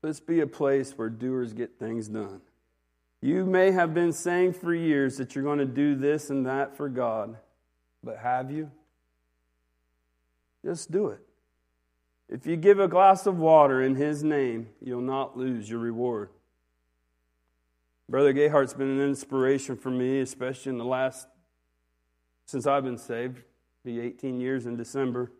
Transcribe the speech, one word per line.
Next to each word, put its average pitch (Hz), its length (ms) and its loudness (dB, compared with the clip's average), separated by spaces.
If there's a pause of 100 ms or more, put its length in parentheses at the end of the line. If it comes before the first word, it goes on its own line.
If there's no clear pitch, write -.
Let's 156 160 -6
be 165 220 0
a 143 60 0
place 139 500 0
where 113 120 -4
doers 120 440 -6
get 110 260 -10
things 110 300 -6
done. 101 320 -8 (800)
You 185 240 0
may 185 260 6
have 175 220 2
been 170 180 2
saying 180 420 0
for 170 220 -2
years 143 420 0
that 127 160 -8
you're 139 120 -4
gonna 147 200 0
do 143 300 0
this 147 340 -2
and 135 160 -2
that 139 300 -2
for 147 140 -8
God, 113 480 -4 (680)
but 113 140 -12
have 127 340 -4
you? 151 180 -8 (1900)
Just 165 280 -8
do 190 160 0
it. 101 140 -10 (1040)
If - 180 -10
you 165 120 -2
give 196 220 6
a 196 100 4
glass 190 360 6
of 185 140 0
water 147 420 8
in 131 140 2
His 147 280 -2
name, 127 440 0 (140)
you'll 123 200 -8
not 131 360 -4
lose 123 320 -4
your 117 100 -6
reward. 117 500 -4 (1800)
Brother 135 240 4
Gayhart's 143 400 4
been 135 160 -4
an 135 120 0
inspiration 135 760 -2
for 131 120 -8
me, 127 300 -2
especially 131 520 -8
in 127 60 -6
the 117 80 -8
last, 131 420 -4 (1160)
since 131 220 -4
I've 139 160 2
been 123 140 -6
saved, 123 440 -10 (440)
be 117 160 -8
eighteen 123 400 -8
years 127 240 -4
in 120 100 -8
December. 123 640 -4